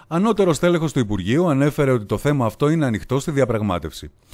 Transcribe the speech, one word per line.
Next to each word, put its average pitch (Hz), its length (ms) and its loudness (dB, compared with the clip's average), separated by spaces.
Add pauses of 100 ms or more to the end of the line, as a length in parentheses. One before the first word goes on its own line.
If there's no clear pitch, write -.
ανώτερο 190 460 2
στέλεχος 165 400 0
του 143 60 0
Υπουργείου 110 500 0
ανέφερε 147 420 2
ότι 113 140 0
το - 120 -2
θέμα 143 280 0
αυτό 143 240 0
είναι 156 160 2
ανοιχτό 123 340 -2
στη 160 120 -6
διαπραγμάτευση. 104 800 -2 (220)